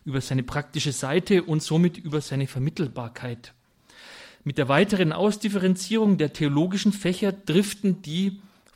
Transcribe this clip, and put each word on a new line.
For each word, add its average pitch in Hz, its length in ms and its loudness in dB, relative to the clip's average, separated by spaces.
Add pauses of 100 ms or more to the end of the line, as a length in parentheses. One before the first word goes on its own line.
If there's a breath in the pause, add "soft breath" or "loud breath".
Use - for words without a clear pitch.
über 135 160 -4
seine 131 220 -2
praktische 147 500 -4
Seite 175 520 2
und 156 180 0
somit 165 340 2
über 151 240 -4
seine 135 260 -4
Vermittelbarkeit. 127 1080 -6 (880 loud breath)
Mit 143 160 -6
der 135 100 0
weiteren 170 440 4
Ausdifferenzierung 202 1080 2
der 147 140 0
theologischen 180 600 2
Fächer 196 400 -2
driften 196 720 0
die 185 380 -2 (360 loud breath)